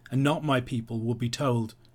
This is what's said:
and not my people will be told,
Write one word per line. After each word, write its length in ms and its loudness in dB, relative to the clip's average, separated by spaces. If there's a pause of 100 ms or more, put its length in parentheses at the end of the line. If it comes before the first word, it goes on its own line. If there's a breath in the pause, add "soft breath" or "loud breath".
(120)
and 100 2
not 220 2
my 160 2
people 400 -4
will 160 0
be 140 -2
told, 460 0 (180)